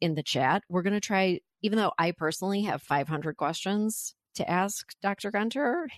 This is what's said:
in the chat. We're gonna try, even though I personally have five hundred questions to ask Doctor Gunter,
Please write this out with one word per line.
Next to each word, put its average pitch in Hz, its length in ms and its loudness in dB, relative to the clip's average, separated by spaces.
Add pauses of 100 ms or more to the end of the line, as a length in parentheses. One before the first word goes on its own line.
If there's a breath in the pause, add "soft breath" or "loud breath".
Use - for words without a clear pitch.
in 165 160 2
the 151 80 -4
chat. 139 440 2
We're 180 140 0
gonna 202 160 0
try, 190 400 2 (240)
even 214 160 2
though 202 180 4
I 170 140 2
personally 185 520 0
have 170 200 -2
five 143 240 0
hundred 156 300 -4
questions 202 800 -2 (180)
to - 160 -2
ask 190 420 -2 (100)
Doctor 202 280 -4
Gunter, 247 680 0